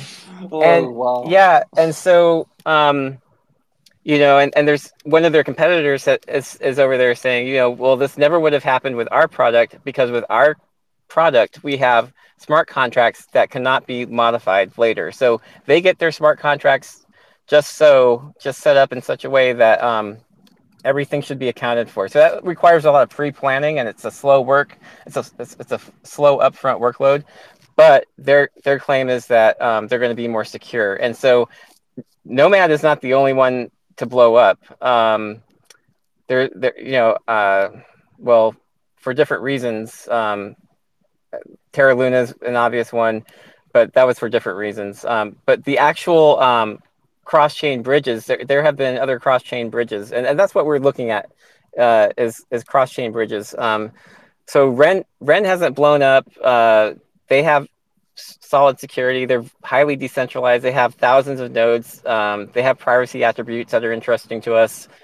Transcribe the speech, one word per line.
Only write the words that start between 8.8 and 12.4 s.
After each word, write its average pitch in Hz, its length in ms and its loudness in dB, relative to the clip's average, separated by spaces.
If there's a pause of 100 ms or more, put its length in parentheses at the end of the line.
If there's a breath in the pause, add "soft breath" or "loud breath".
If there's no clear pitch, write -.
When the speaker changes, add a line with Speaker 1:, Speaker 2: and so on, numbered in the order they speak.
Speaker 2:
with 117 140 -6
our 156 180 2
product, 117 560 0
because 127 260 -4
with 120 180 -4
our 139 280 2 (500)
product, 139 560 0
we 139 140 -6
have 123 340 0 (260 soft breath)
smart 151 300 -2